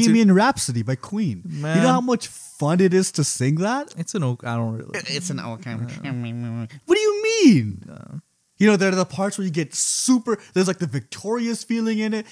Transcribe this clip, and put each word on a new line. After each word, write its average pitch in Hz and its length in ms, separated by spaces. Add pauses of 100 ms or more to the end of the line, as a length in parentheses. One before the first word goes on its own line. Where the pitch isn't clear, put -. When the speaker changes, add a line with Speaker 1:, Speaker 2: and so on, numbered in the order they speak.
Speaker 1:
you 226 80
Speaker 2:
Bohemian 220 200
Rhapsody 180 500
by 131 120
Queen. 175 500
Speaker 1:
Man. 156 340
Speaker 2:
You 196 40
know 254 100
how 254 80
much 247 280
fun - 520
it 185 140
is 185 180
to 147 120
sing 139 320
that? 240 420
Speaker 1:
It's 165 160
an 185 80
o-, 123 220
I 117 100
don't 113 240
really - 300
Speaker 2:
It's 180 220
an 139 100
okay. 117 320 (320)
Speaker 1:
Yeah. 117 600 (200)
Speaker 2:
What 349 80
do 427 60
you 427 220
mean? 285 640
Speaker 1:
No. - 340 (380)
Speaker 2:
You 202 100
know, 208 80
there 190 160
are - 20
the 185 100
parts 190 320
where 196 80
you 185 60
get 151 240
super, - 640 (160)
there's, 185 140
like, 185 100
the 175 80
victorious 220 800
feeling 226 340
in 220 160
it, 214 180